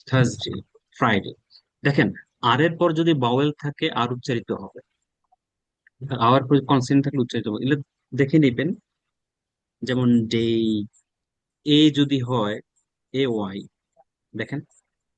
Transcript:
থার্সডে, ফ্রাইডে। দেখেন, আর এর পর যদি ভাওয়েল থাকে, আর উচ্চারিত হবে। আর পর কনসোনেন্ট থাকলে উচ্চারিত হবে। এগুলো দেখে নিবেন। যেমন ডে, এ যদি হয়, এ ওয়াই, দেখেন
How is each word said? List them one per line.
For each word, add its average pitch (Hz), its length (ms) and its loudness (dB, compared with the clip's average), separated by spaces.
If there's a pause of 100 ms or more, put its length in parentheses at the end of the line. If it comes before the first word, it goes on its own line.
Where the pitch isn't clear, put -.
থার্সডে, 104 540 -2 (360)
ফ্রাইডে। 107 360 -2 (500)
দেখেন, 143 300 2 (280)
আর 123 200 2
এর 165 160 2
পর 170 160 0
যদি 165 200 0
ভাওয়েল 131 380 0
থাকে, 147 400 -6
আর 120 220 -2
উচ্চারিত 123 380 -6
হবে। 98 280 -8 (1400)
আর 123 280 4
পর 135 180 4
কনসোনেন্ট 139 400 2
থাকলে 143 160 -2
উচ্চারিত 120 260 -4
হবে। 104 160 -4
এগুলো 143 180 -2 (340)
দেখে 139 240 2
নিবেন। 135 340 2 (1080)
যেমন 120 460 2
ডে, 117 180 0 (1200)
এ 151 260 6
যদি 143 280 0
হয়, 117 420 -2 (520)
এ 135 140 0
ওয়াই, 101 400 -4 (680)
দেখেন 113 240 -8 (580)